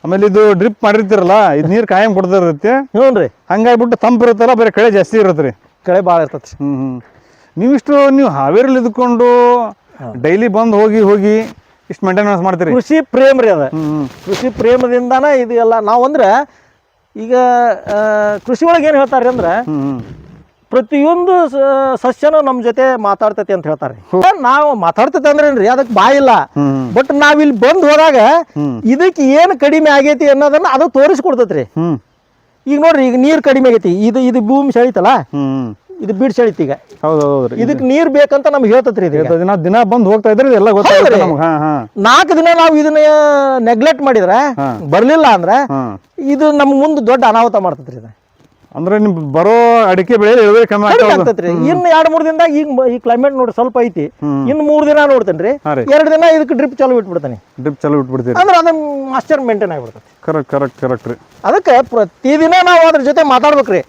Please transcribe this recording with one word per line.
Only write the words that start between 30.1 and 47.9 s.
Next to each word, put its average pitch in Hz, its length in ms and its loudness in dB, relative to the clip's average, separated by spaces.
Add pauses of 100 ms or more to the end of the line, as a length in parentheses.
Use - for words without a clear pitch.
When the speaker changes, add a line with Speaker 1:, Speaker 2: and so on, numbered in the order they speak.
Speaker 2:
ಅನ್ನೋದನ್ನ 294 440 2
ಅದು 269 180 0
ತೋರಿಸ್ಕೊಡ್ತೈತ್ರಿ. 254 720 0
Speaker 1:
ಹ್ಮ್. 160 360 -4 (680)
Speaker 2:
ಈಗ 285 140 -2
ನೋಡ್ರಿ, 302 280 2
ಈಗ 240 80 -2
ನೀರ್ 294 260 2
ಕಡಿಮೆ 269 260 2
ಆಗೈತಿ, 208 380 0
ಇದು, 240 120 0
ಇದು 247 220 0
ಭೂಮಿ 269 320 0
ಸೆಳಿತಲ್ಲ, 240 420 0
Speaker 1:
ಹ್ಮ್. 135 600 -6 (260)
Speaker 2:
ಇದು 214 120 -8
ಬೀಡ್ 214 200 -2
ಸೆಳಿತಿ 214 300 -2
ಈಗ. 139 100 -4
Speaker 1:
ಹೌದ್, 151 520 -4
ಹೌದ್ರಿ. 139 380 -2
Speaker 2:
ಇದಕ್ 262 200 -2
ನೀರ್ 277 260 0
ಬೇಕಂತ 285 440 0
ನಮ್ಗೆ 247 200 0
ಹೇಳ್ತೈತ್ರಿ 214 340 0
ಇದು 147 100 -2
ಈಗ. 156 60 0
Speaker 1:
ಹೇಳ್ತೈತಿ. 165 220 -2
ನಾವ್ 190 200 -2
ದಿನ 190 200 0
ಬಂದ್ 214 240 0
ಹೋಗ್ತಾ 214 220 0
ಇದ್ರೆ 262 180 2
ಇದೆಲ್ಲ 220 220 2
ಗೊತ್ತಾಗುತ್ತೆ 277 440 4
Speaker 2:
ಹೌದ್ರಿ. 190 160 2
Speaker 1:
ನಮ್ಗೆ. 147 120 -2
ಹಾ, 160 160 -2
ಹಾ. 147 380 -4
Speaker 2:
ನಾಲ್ಕು 294 400 2
ದಿನ 330 200 2
ನಾವ್ 330 220 2
ಇದನ್ನ 302 200 0 (600)
ನೆಗ್ಲೆಕ್ಟ್ 240 440 0
ಮಾಡಿದ್ರೆ, 247 500 0
Speaker 1:
ಹಾ. 139 260 -6 (120)
Speaker 2:
ಬರ್ಲಿಲ್ಲ 269 360 2
ಅಂದ್ರೆ, 214 380 2
Speaker 1:
ಹಾ. 131 380 -8 (160)
Speaker 2:
ಇದು 285 340 0
ನಮ್ 285 160 2
ಮುಂದ್ 277 380 0
ದೊಡ್ಡ 247 220 2
ಅನಾಹುತ 226 280 0
ಮಾಡ್ತೈತ್ರಿ 151 400 -6